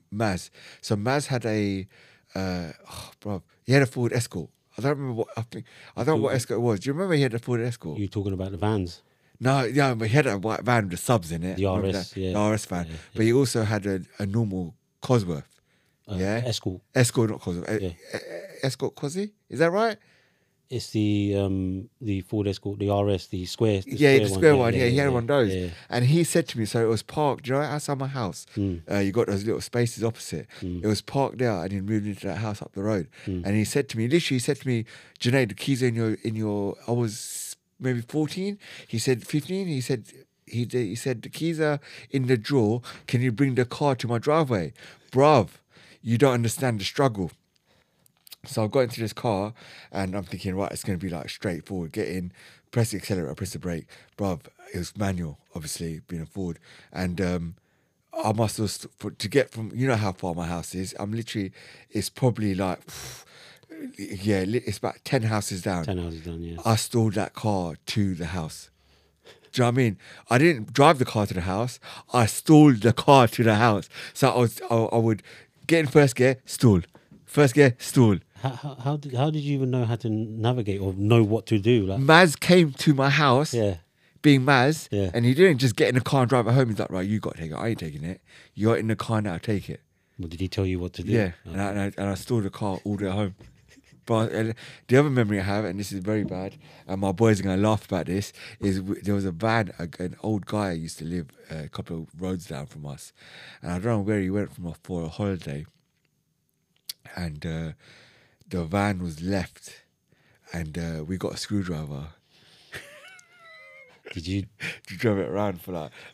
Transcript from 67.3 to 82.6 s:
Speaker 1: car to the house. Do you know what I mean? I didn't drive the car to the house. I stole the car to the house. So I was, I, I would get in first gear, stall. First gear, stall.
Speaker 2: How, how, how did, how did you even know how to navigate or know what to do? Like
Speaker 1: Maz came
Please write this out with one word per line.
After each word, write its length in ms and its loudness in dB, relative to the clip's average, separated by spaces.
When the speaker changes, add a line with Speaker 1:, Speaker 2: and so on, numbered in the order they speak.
Speaker 1:
car 400 -2
to 280 0
the 120 -6
house. 440 -8
Do 100 0
you 0 -
know 60 4
what 60 2
I 100 0
mean? 140 0
I 80 6
didn't 340 2
drive 260 8
the 60 2
car 220 0
to 80 -4
the 80 -4
house. 360 -2
I 140 6
stole 460 8
the 200 4
car 360 8
to 160 -2
the 100 6
house. 340 4
So 180 2
I 80 2
was, 220 2
I, 40 2
I 240 2
would 240 2
get 120 4
in 60 2
first 300 6
gear, 280 4
stall. 360 6
First 300 4
gear, 240 8
stall. 400 4
Speaker 2:
How, 80 -2
how, 240 -10
how 220 -4
did, 180 -8
how 160 2
did 100 -2
you 140 -2
even 160 0
know 140 0
how 120 0
to 140 -4
navigate 680 -2
or 140 -2
know 280 4
what 240 0
to 120 2
do? 280 4
Like 140 -2
Speaker 1:
Maz 380 8
came 340 6